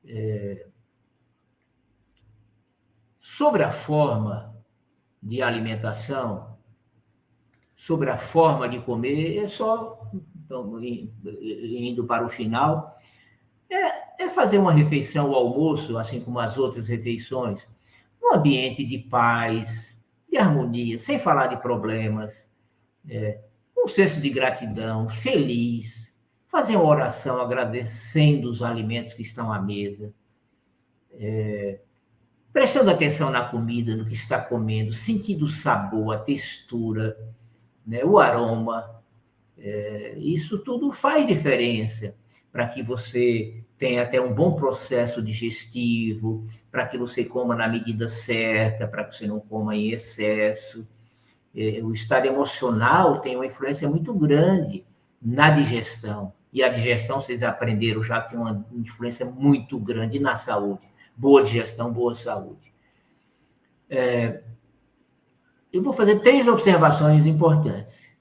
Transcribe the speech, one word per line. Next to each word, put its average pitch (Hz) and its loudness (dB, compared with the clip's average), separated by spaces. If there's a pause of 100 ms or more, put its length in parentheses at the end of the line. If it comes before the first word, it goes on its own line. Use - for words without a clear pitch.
É... 107 -8 (2500)
Sobre - 2
a - 0
forma 110 -2 (680)
de 117 -4
alimentação, 113 -4 (1160)
sobre 135 -4
a 113 -4
forma 156 2
de 120 -6
comer, 143 -2
é 208 -2
só, 220 -4 (360)
então, 113 -10
in-, 113 -10 (480)
indo 120 -6
para 127 -2
o 113 -8
final, 127 -2 (720)
é, - -4
é 349 -2
fazer 202 4
uma 180 6
refeição, 147 4
o 135 0
almoço, 127 2
assim 113 -6
como 120 -8
as 113 -4
outras 127 -2
refeições, 120 -4 (540)
num 480 4
ambiente 131 2
de 123 -6
paz, 117 -2 (340)
de 330 0
harmonia, 120 2
sem 285 -4
falar 135 2
de 127 -4
problemas, 107 -4 (580)
é, - -6 (440)
um - 2
senso 160 2
de 139 0
gratidão, 113 -2
feliz, 120 -2 (340)
fazer 226 0
uma 170 6
oração 131 2
agradecendo 123 0
os 117 -6
alimentos 117 -4
que - -16
estão 110 -8
à 104 -4
mesa, 101 -8 (1000)
é, 107 -4 (720)
prestando 262 6
atenção 151 2
na 120 0
comida, 117 -2
no 110 -4
que 110 -6
está - -2
comendo, 110 -2
sentindo 196 -2
o - -2
sabor, 110 -2
a 107 -6
textura, 113 -4 (680)
né, 117 -4
o 190 8
aroma, 117 2 (560)
é, 104 -10
isso 185 -4
tudo 269 -4
faz 294 2
diferença 120 0 (360)
para 120 -4
que 135 -10
você 117 -2 (140)
tenha 123 0
até 127 0
um 123 0
bom 160 4
processo 127 -2
digestivo, 110 -4 (260)
para 123 -2
que 131 -8
você 120 -4
coma 120 -2
na 113 -2
medida 113 -4
certa, 110 -2
para 104 -6
que - -18
você 107 -8
não 107 -4
coma 107 -4
em 107 0
excesso. 107 -4 (680)
É, 110 -2
o 113 -4
estado 131 0
emocional 135 2
tem 127 -4
uma 131 -4
influência 143 -6
muito 165 -2
grande 165 2 (360)
na 135 4
digestão. 110 -2 (180)
E 127 2
a 127 4
digestão, 120 -2
vocês 120 -8
aprenderam 110 0
já, 113 -2
tem 117 -10
uma 110 -4
influência 120 -8
muito 131 0
grande 113 -4
na 139 0
saúde. 101 -4 (280)
Boa 135 8
digestão, 117 -2
boa 120 -2
saúde. - -10 (1160)
É... 123 0 (1300)
eu 185 0
vou 269 0
fazer 208 6
três 254 8
observações 156 8
importantes 156 2 (120)